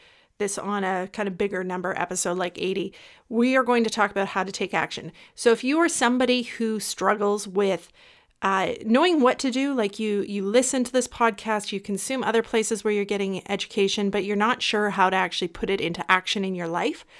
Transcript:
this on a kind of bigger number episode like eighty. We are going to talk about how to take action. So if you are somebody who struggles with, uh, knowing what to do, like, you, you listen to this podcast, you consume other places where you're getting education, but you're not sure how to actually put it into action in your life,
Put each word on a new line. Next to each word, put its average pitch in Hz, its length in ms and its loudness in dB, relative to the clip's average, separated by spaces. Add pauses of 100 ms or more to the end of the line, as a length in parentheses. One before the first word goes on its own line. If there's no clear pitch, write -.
(360)
this 202 220 -4
on 202 260 -4
a 185 260 -2
kind 202 180 -4
of 180 100 -10
bigger 196 260 -2
number 180 320 -4
episode 180 400 -2
like 180 240 -4
eighty. 190 320 -4 (380)
We 240 260 4
are 262 80 4
going 233 200 4
to 220 60 -2
talk 202 200 0
about 196 180 -2
how 190 160 -2
to 190 80 -10
take 190 220 -4
action. 160 380 -4 (220)
So - 160 4
if 226 140 2
you 277 140 2
are 339 100 6
somebody 247 540 2
who 220 360 -4
struggles 202 680 0
with, 190 420 0 (520)
uh, 190 320 0 (100)
knowing 294 380 4
what 254 160 4
to 269 120 -2
do, 269 220 0
like, 214 260 -2
you, 208 300 0
you 202 160 -4
listen 247 400 2
to - 80 -10
this 247 160 0
podcast, 214 640 -2
you 196 80 -4
consume 208 420 -4
other 226 200 2
places 220 420 -2
where 214 80 2
you're 202 140 0
getting 196 440 -2
education, 202 600 0
but 196 140 0
you're 202 120 -2
not 233 240 2
sure 208 300 0
how 185 180 4
to 190 80 2
actually 180 320 0
put - 220 -6
it 196 100 0
into 170 280 -4
action 185 360 2
in 190 100 -4
your 175 140 -4
life, 180 380 -2 (140)